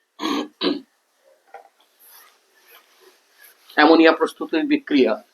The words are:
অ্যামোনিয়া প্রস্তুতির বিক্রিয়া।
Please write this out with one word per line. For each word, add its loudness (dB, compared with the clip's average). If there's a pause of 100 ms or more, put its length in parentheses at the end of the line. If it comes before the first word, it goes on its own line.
(3750)
অ্যামোনিয়া 4
প্রস্তুতির -6
বিক্রিয়া। 0 (220)